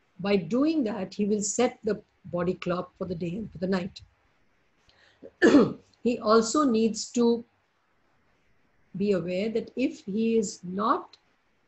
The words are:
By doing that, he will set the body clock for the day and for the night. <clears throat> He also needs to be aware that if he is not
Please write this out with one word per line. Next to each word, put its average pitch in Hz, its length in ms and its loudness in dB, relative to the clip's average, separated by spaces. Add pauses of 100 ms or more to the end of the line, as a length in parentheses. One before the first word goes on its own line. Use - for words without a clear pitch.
(200)
By 202 160 0
doing 254 480 0
that, 208 320 -6
he 208 100 0
will 202 160 0
set 240 420 -2
the - 160 -4 (260)
body 175 280 -4
clock 175 460 -6
for 185 60 -6
the 180 100 -8
day 170 220 -6
and 220 140 -10
for - 60 -18
the 185 100 -4
night. 190 340 -4 (1400)
<clears throat> 247 380 6 (240)
He 240 160 0
also 226 460 4
needs 220 480 0
to 233 300 2 (1500)
be 202 140 0
aware 180 380 -2
that 220 260 -4
if 277 300 -2
he 226 320 0
is 202 260 -2
not 208 540 -4 (500)